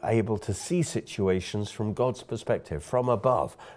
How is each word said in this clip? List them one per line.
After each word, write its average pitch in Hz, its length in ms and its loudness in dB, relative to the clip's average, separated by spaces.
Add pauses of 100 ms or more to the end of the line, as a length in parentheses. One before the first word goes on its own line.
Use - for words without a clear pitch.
are - 80 0
able 110 260 4
to 101 160 -4
see 170 300 0
situations 101 880 0
from 107 240 -2
God's 123 280 0
perspective, 104 640 -4
from 123 240 2
above, 117 480 2 (200)